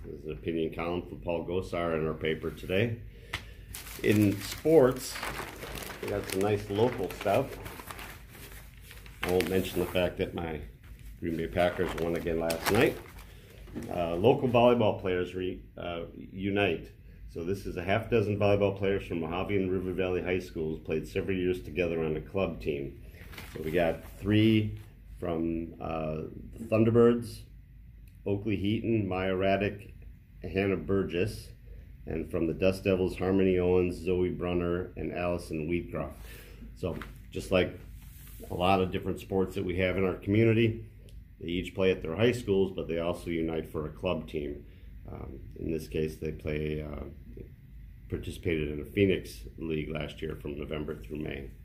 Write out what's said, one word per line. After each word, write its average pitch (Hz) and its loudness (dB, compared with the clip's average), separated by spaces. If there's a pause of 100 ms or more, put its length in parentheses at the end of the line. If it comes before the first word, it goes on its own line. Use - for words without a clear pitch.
There's 76 -12
an 78 -6
opinion 80 -2
column 87 -2
from - -12
Paul 85 -2
Gosar 85 0
in 80 0
our 78 0
paper 80 -2
today. 92 0 (1040)
In 104 6
sports, 131 6 (880)
we - -6
got 101 -4
some 98 0
nice 101 0
local 107 2
stuff. 113 2 (1800)
I 87 -2
won't 90 4
mention 92 2
the 90 2
fact 87 2
that 90 -2
my 82 -4 (600)
Green 82 -2
Bay 82 -2
Packers 87 2 (120)
won 85 0
again 82 0
last 82 0
night. 131 4 (960)
Uh, 85 0
local 127 6
volleyball 120 6
players 90 0
re-, 92 -4 (160)
uh, 85 -6 (320)
unite. 95 0 (420)
So 82 -8
this 98 -4
is 85 -6
a 87 -6
half 101 2
dozen 101 2
volleyball 101 4
players 98 0
from 87 -2
Mojave 87 -2
and 95 2
River 92 0
Valley 90 0
High 90 0
Schools 80 -4
played 80 -2
several 95 -2
years 90 0
together 82 0
on 78 0
a 76 -2
club 92 0
team. 71 -4 (540)
So - -8
we 78 -2
got 82 2 (180)
three 107 4 (400)
from, 82 -2
uh, 78 -4 (360)
the - -8
Thunderbirds, 117 6 (840)
Oakley 101 0
Heaton, 104 0
Maya 92 0
Raddick, 98 2 (500)
Hannah 95 2
Burgess, 92 0 (540)
and 80 -4
from 85 2
the 78 0
Dust 95 2
Devils, 92 4
Harmony 95 4
Owens, 90 4
Zoe 90 0
Brunner, 87 0
and 80 -4
Allison 85 -2
Wheatcroft. 82 -2 (600)
So 82 -4 (340)
just 95 -4
like - 4 (720)
a 90 -4
lot 92 6
of 92 2
different 95 -4
sports 95 0
that 98 -2
we 90 -2
have 90 2
in 95 2
our 90 2
community, 110 4 (540)
they 82 -6
each 90 -4
play 95 6
at 90 0
their 80 -4
high 117 6
schools, 95 2
but 80 -6
they 82 0
also 85 -2
unite 80 -2
for 78 -2
a - -6
club 80 -4
team. 73 -6 (460)
Um, - -10 (160)
in 80 -4
this 78 -4
case, 78 0
they 78 -4
play, 76 -4
uh, 73 -8 (1080)
participated 80 -2
in 76 -6
a 69 -8
Phoenix 98 2 (180)
League 78 -4
last 76 -6
year 78 -6
from 73 -8
November 76 -6
through 76 -10
May. 71 -6 (140)